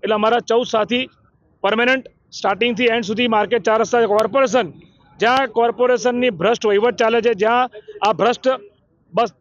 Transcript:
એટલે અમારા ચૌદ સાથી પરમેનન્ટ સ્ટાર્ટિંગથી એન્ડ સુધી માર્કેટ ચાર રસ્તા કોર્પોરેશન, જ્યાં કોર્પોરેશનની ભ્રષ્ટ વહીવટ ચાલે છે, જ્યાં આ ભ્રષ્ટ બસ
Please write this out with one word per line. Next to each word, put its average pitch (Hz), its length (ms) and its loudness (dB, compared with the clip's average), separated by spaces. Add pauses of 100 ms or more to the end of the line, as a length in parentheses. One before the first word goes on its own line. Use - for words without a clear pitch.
એટલે 202 120 -2
અમારા 220 240 0
ચૌદ 233 260 -2
સાથી 233 440 -4 (520)
પરમેનન્ટ 247 460 0 (240)
સ્ટાર્ટિંગથી 220 540 -2
એન્ડ 233 180 0
સુધી 214 240 -2
માર્કેટ 214 360 0
ચાર 220 180 2
રસ્તા 233 240 2
કોર્પોરેશન, 214 640 0 (500)
જ્યાં 254 280 2
કોર્પોરેશનની 240 840 0
ભ્રષ્ટ 202 360 -2
વહીવટ 208 300 2
ચાલે 226 260 2
છે, 233 120 2
જ્યાં 233 360 0 (320)
આ 208 120 2
ભ્રષ્ટ 220 340 0 (640)
બસ 214 160 0 (120)